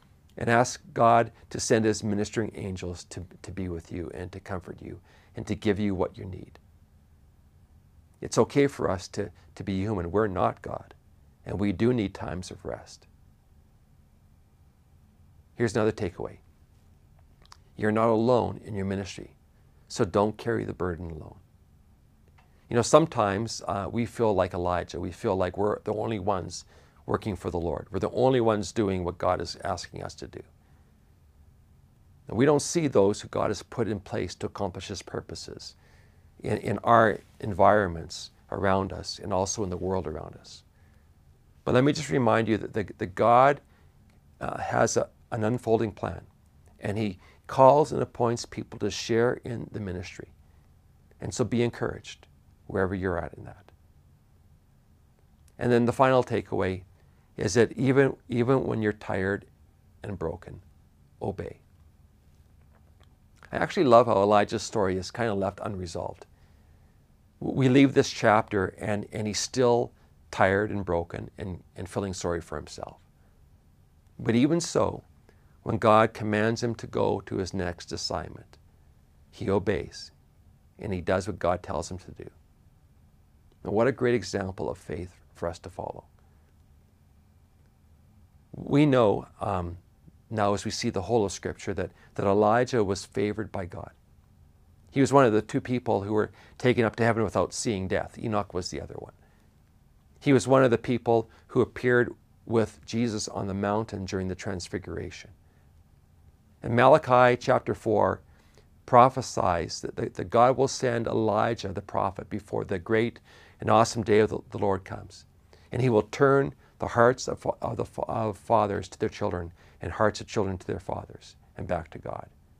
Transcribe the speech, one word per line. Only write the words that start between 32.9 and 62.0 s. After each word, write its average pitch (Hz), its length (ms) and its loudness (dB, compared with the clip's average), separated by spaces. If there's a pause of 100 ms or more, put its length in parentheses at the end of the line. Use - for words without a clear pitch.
who - 80 -14
God - 200 -2
has 101 140 -6
put 110 240 -4
in 101 140 -4
place 101 340 -6
to - 100 -10
accomplish 98 440 -8
his 95 120 -10
purposes - 720 -12 (680)
in, 107 140 -2
in 107 220 -4
our 113 400 4 (200)
environments 98 880 2 (220)
around 95 420 0
us - 300 -12
and 95 100 -6
also 98 300 -2
in 90 60 -6
the 90 80 -6
world 90 280 -4
around 78 300 -10
us. - 280 -20 (1000)
But - 100 0
let 127 120 6
me 147 80 2
just 147 180 -8
remind 113 380 2
you 107 80 2
that - 160 -6
the, 101 140 -4 (100)
the 104 100 -6
God, 120 540 4 (800)
uh, - 200 -8
has 120 380 0
a, - 120 -2 (220)
an 110 120 -4
unfolding 110 500 0
plan, 87 280 -8 (580)
and 104 180 -4
he 104 200 -2 (300)
calls 135 440 6
and 127 120 -2
appoints 120 420 -2
people - 320 -12
to 104 140 -2
share 117 520 0
in - 280 -8
the - 80 -10
ministry. 95 480 -10 (920)
And - 140 -8
so 127 100 -2
be 113 200 0
encouraged - 640 -6 (400)
wherever 95 260 -2
you're 92 240 -2
at 80 160 -8
in - 120 -18
that. - 260 -20 (1900)
And 123 140 0
then 120 140 4
the 117 60 2
final 131 320 4
takeaway 98 600 -4 (540)
is - 180 -2
that 113 160 4
even, 135 440 2 (120)
even 127 380 2
when 113 180 -2
you're 104 100 0
tired 98 520 -4 (580)
and 101 160 -10
broken, - 420 -10 (600)
obey. - 360 -8 (1900)